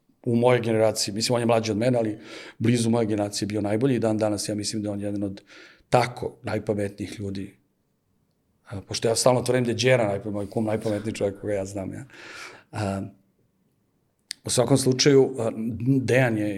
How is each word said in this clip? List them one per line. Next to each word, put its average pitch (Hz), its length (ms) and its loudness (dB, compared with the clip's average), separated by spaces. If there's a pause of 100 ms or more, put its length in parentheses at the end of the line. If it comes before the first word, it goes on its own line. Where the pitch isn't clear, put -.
(240)
u 120 120 0
mojoj 123 240 4
generaciji, 110 540 0
mislim, 113 200 -2
on 120 80 0
je 117 40 0
mlađi 113 240 2
od 101 60 0
mene, 123 220 2
ali 107 200 -2 (400)
blizu 120 320 2
moje 117 160 2
generacije 104 400 -2
bio 104 140 -4
najbolji 110 360 0
i - 20 -2
dan 107 200 0
danas 107 300 -2
ja 110 60 -4
mislim 104 280 -6
da 104 60 -4
je 104 40 -4
on 101 80 -6
jedan 101 220 -4
od 98 200 -8 (460)
tako - 540 0
najpametnijih 104 800 -4
ljudi. 98 340 -8 (1120)
A, 98 120 -10
pošto 107 280 -4
ja 113 80 4
stalno 123 260 4
tvrdim 123 220 2
da 117 60 0
je 113 40 0
Đera 120 340 4
najpa-, 101 220 -4
moj 101 200 -6
kum 113 140 -2
najpametniji 107 500 -2
čovjek 101 260 -2
koga 101 120 -4
ja 98 120 -2
znam, 98 280 -8
ja. 113 120 -12 (680)
A, 98 300 -4 (1400)
u 117 60 -8
svakom 127 280 4
slučaju, 135 600 6
a, 113 120 0 (500)
Dejan 117 380 2
je 104 200 -2